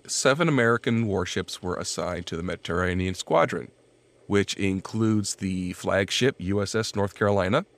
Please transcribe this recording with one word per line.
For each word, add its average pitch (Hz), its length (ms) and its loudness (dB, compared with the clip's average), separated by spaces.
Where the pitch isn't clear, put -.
seven 151 420 2
American 117 580 2
warships 92 560 -4
were 90 140 -4
assigned 87 500 -6
to 85 100 -8
the 82 60 -4
Mediterranean 90 720 -2
Squadron, - 580 0
which 101 280 2
includes 104 840 0
the 92 360 -4
flagship 98 640 0
U 98 240 0
S 98 120 -4
S 110 200 -2
North 101 200 0
Carolina, 101 500 2